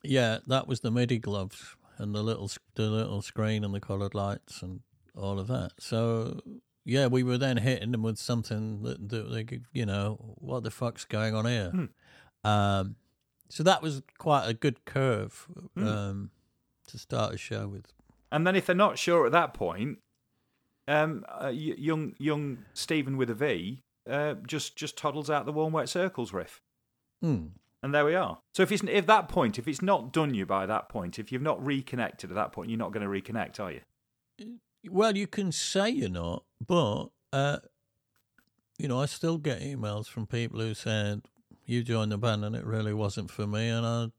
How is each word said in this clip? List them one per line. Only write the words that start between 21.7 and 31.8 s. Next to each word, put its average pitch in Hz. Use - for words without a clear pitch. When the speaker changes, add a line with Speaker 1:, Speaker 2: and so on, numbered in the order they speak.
Speaker 2:
young, 156
young 147
Stephen 135
with 123
a 117
V, 113
uh, 143
just, -
just -
toddles 147
out 147
the 147
Warm 156
Wet 151
Circles 175
riff. 87
Speaker 1:
Hmm. 113
Speaker 2:
And 139
there 147
we 156
are. 113
So 190
if -
it's, 202
if 190
that 202
point, 127
if 117
it's 143
not 151
done 147
you 95
by 98
that 110
point, 90
if 104
you've 127
not 135
reconnected 131